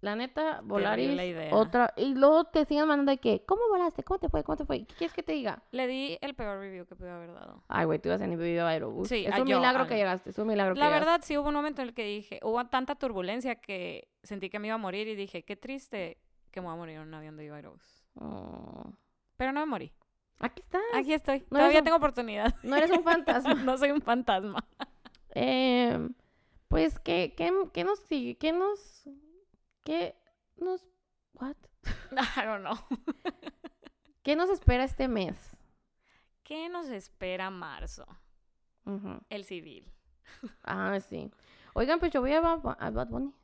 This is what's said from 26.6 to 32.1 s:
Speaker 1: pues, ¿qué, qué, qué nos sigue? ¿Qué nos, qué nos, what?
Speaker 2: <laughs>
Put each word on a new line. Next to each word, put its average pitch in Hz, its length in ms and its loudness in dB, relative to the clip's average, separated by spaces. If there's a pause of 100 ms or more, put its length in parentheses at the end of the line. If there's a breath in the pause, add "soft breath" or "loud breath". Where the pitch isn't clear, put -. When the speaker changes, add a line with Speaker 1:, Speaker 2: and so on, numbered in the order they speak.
Speaker 1:
pues, 320 280 4
¿qué, 339 400 0
qué, 339 160 0 (180)
qué - 120 -2
nos 403 160 0
sigue? 240 380 -4
¿Qué 311 140 0
nos, 381 560 -4 (800)
qué 330 280 -4 (440)
nos, 370 280 -6 (500)
what? 277 200 -10 (280)
Speaker 2:
<laughs> - 280 -6